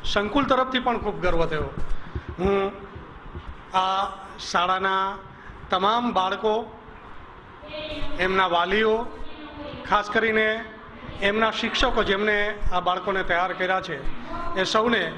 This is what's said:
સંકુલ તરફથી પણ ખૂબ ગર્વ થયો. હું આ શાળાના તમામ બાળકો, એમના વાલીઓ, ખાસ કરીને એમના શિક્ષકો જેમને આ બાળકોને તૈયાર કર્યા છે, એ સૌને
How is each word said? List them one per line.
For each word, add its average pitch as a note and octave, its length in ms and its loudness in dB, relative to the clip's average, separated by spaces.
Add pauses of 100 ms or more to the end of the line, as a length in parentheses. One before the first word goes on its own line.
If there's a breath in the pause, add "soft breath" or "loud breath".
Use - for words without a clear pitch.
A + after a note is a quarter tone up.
સંકુલ G#3 400 2
તરફથી B3+ 340 2
પણ B3 180 0
ખૂબ G3 240 -4
ગર્વ E3+ 240 4
થયો. D3+ 180 -2 (760 loud breath)
હું G3 320 2 (1040)
આ F#3+ 280 2 (460)
શાળાના F#3+ 680 2 (520 loud breath)
તમામ G#3+ 440 2
બાળકો, G3+ 680 0 (1400)
એમના F#3+ 280 4
વાલીઓ, G#3+ 580 2 (840)
ખાસ G3+ 200 2
કરીને A3 540 2 (580)
એમના G#3+ 300 4
શિક્ષકો A3+ 520 2
જેમને G#3 520 2 (180)
આ F3+ 60 4
બાળકોને F#3 440 0
તૈયાર F3+ 300 2
કર્યા F#3 280 2
છે, D#3 180 -6 (560)
એ F#3+ 80 2
સૌને A3 540 2